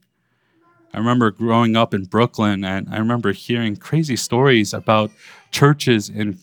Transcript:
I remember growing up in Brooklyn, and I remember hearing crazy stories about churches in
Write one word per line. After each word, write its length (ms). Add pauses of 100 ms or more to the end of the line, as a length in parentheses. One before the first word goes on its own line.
(960)
I 40
remember 320
growing 460
up 180
in 120
Brooklyn, 580
and 260
I 80
remember 340
hearing 440
crazy 400
stories 560
about 380 (400)
churches 580
in 340